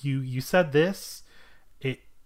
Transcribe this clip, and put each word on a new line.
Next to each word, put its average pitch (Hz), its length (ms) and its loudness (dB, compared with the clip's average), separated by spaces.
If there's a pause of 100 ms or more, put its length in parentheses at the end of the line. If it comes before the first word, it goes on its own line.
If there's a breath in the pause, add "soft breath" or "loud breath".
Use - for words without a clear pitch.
you, 135 180 -2
you 131 220 -4
said 170 320 2
this, 170 500 0 (560 soft breath)
it, 131 220 -6 (240)